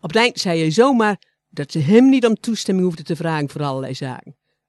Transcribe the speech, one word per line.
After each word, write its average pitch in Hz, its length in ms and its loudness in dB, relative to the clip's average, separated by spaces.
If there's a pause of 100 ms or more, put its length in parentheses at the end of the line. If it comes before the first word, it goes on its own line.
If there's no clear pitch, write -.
Op 165 100 -8
het 170 60 -2
eind 240 240 0
zei 170 200 -2
hij 160 100 0
zomaar 220 520 2 (260)
dat - 240 -10
ze 165 60 -4
hem 214 300 6
niet 254 180 4
om 220 140 0
toestemming 190 460 -2
hoefde 165 160 -4
te 160 140 -6
vragen 156 340 -4
voor 151 120 -8
allerlei 135 320 -6
zaken. 127 420 -12 (320)